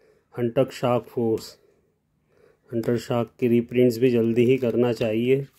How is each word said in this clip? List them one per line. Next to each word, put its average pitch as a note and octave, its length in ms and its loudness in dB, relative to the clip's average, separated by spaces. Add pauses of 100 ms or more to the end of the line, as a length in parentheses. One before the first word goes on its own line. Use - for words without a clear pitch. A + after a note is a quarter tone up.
(380)
हंटर A#2+ 260 0
शार्क B2 400 -2
फोर्स, A2+ 540 -4 (1120)
हंटर A#2 240 -2
शार्क A#2 440 -4
की B2+ 80 0
रीप्रिंट्स A#2+ 500 2
भी B2+ 120 4
जल्दी A#2 340 2
ही C3 120 2
करना A#2+ 360 0
चाहिए, A#2+ 540 0 (120)